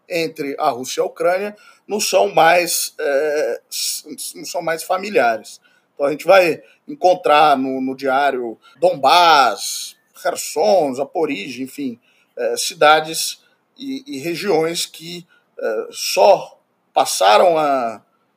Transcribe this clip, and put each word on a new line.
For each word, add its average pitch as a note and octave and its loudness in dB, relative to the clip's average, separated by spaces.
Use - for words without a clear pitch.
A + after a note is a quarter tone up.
entre D#3+ -6
a D3+ 0
Rússia C3 -6
e - 2
a - 0
Ucrânia, F#3+ -4
não G#3 -4
são G3 0
mais, E3+ 2
eh, D3 -2
s-, - -10
não E3+ -14
são F3 -8
mais E3 -6
familiares. G3+ -2
Então C#3+ -2
a C#3+ 0
gente C#3+ -8
vai F3 4
encontrar D3 4
no, C3 -4
no C3 -6
diário C3 -2
Donbás, D3+ 2
Kherson, F3 -2
Zaporizhia, C#3+ -6
enfim, C3 -10
eh, A#2+ -4
cidades D#3 0
e, C3+ -12
e C#3 -12
regiões E3 -2
que, E3+ -16
eh, A2 -4
só - 2
passaram F#3 4
a, C3 -2